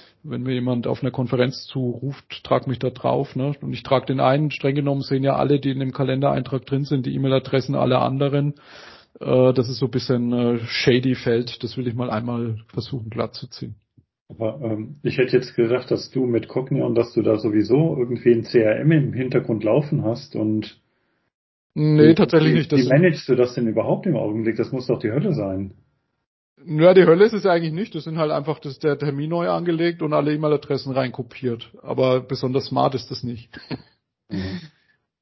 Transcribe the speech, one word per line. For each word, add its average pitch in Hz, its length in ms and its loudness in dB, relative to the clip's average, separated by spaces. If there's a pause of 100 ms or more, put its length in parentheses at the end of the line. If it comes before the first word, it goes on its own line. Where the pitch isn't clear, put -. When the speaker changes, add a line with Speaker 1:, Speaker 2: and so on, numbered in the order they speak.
(280)
Speaker 1:
wenn 123 140 -8
mir 127 120 -2
jemand 123 320 -2
auf 131 160 -4
einer 127 80 -2
Konferenz 123 540 0
zuruft, 127 800 -8
trag 127 220 0
mich 127 120 -2
da 127 120 -2
drauf, 131 460 -2
ne? 139 240 -2
Und 127 120 -8
ich 123 100 -10
trag 127 240 0
den 135 140 -2
einen, 139 300 2
streng 139 240 -2
genommen 139 280 0
sehen 135 220 -2
ja 139 120 2
alle, 135 240 2
die 139 100 -2
in 135 100 -2
dem 131 120 -2
Kalendereintrag 135 720 -2
drin 139 180 -2
sind, 135 220 -2
die 135 80 -4
E-Mail-Adressen 135 600 0
aller 127 280 2
anderen. 143 520 0 (640)
Äh, 127 320 4
das 123 160 0
ist 127 100 -8
so 139 80 0
ein 120 40 -6
bisschen, 120 420 -2
äh, 120 340 0
shady 127 480 2
Feld, 120 480 -2
das 117 140 -10
will 131 100 -6
ich 117 80 -4
mal 120 160 -4
einmal 117 480 -4 (100)
versuchen 123 420 -8
glatt 117 240 -6
zu - 140 -16
ziehen. 117 280 -16 (520)
Speaker 2:
Aber, 110 320 -8
ähm, 110 420 -8
ich - 160 -4
hätte 127 180 2
jetzt - 180 -2
gedacht, 120 360 0
dass 110 200 -4
du 131 160 -2
mit 113 220 -2
Cognion, 131 460 -2
dass 117 200 0
du 113 80 2
da 110 160 2
sowieso 110 580 2
irgendwie 120 360 2
ein 113 120 0
C - 160 2
R 110 200 2
M 143 120 2
im 131 200 2
Hintergrund 123 520 -2
laufen 120 400 0
hast 117 320 -6
und 107 440 -4 (1000)
Speaker 1:
Nee, 151 300 6
Speaker 2:
wie, 170 60 10
Speaker 1:
tatsächlich 156 380 4
Speaker 2:
wie, 160 60 4
Speaker 1:
nicht. 151 140 -2
Das 143 60 4
Speaker 2:
wie 127 60 6
Speaker 1:
sind 135 180 6
Speaker 2:
managst 175 260 2
du 131 60 2
das 123 200 2
denn 120 140 -2
überhaupt 110 380 -2
im 160 100 0
Augenblick? 107 400 -2
Das 113 160 -4
muss 127 140 -6
doch 117 120 0
die 110 140 -4
Hölle 165 220 -2
sein. 98 400 -6 (920)
Speaker 1:
Ja, 170 300 6
die 185 100 10
Hölle 170 220 6
ist 233 80 0
es 196 100 -2
eigentlich 170 300 0
nicht. 196 200 -8
Das 156 100 -8
sind 160 120 -8
halt 156 160 -2
einfach, 147 280 -4
das, 139 180 -12
der 143 200 0
Termin 143 300 -4
neu 170 220 -2
angelegt 170 500 -2
und 151 140 -2
alle 151 200 2
E-Mail-Adressen 147 580 -2
reinkopiert. 123 800 -6 (120)
Aber 131 380 0
besonders 131 440 -4
smart 131 300 0
ist - 160 -10
das 131 120 -12
nicht. 120 280 -10 (180)
<laughs> - 600 -18
Speaker 2:
Mhm. 190 300 -6 (600)